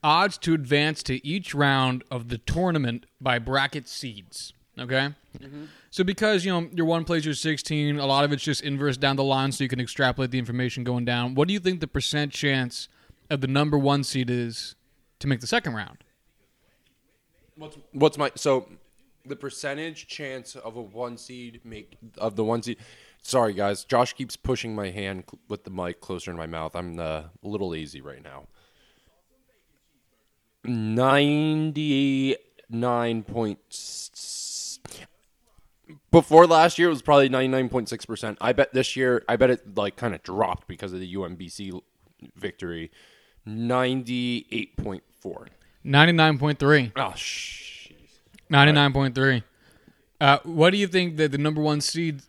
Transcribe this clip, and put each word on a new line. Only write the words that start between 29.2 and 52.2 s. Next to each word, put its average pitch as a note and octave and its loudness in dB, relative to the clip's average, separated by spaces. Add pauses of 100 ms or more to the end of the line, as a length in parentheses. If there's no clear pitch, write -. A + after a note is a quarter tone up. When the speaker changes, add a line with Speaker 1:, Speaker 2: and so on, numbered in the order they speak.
Speaker 2:
Ninety-nine C3+ 0
point G#2+ -4 (120)
s-, - -12 (1300)
before E3 10
last E3 6
year, F3 6
it - 4
was C#3 -2
probably C#3+ 8
ninety-nine C3 0
point A#2+ -2
six - -10
percent. G#2+ -8
I A#2 2
bet - 2
this B2+ 0
year, B2+ 2
I A#2 2
bet B2+ 6
it, G#2 -2
like, G2+ -2
kinda G#2+ -4
dropped F#2 -2
because F#2 -10
of F#2 -8
the F#2 -10
U F#2+ -6
M F2 -10
B F2 -14
C F#2+ -12
l-, F2+ -12 (540)
victory. E2+ -10 (540)
Ninety-eight B2 -4
point G2 -8 (180)
four. - -14 (360)
Speaker 1:
Ninety-nine D#3 6
point D3 -2
three. C#3 4
Speaker 2:
Oh, B2+ -4
sh-, - -12 (580)
Speaker 1:
Ninety-nine C#3+ 6
point C3+ 0
three. C3 2 (800)
Uh, C#3+ 6
what E3 4
do G3 2
you G3+ 2
think F3 0
that D3+ 2
the C#3 -2
number D3+ 0
one D3+ 2
seed D#3+ -4